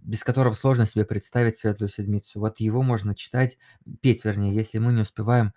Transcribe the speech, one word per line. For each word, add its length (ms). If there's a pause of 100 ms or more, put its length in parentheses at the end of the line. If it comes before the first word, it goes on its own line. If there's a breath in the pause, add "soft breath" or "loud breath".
без 200
которого 300
сложно 340
себе 180
представить 520
Светлую 320
Седмицу. 500
Вот 200
его 220
можно 320
читать, 460 (420 soft breath)
петь, 240
вернее, 300
если 240
мы 140
не 80
успеваем 560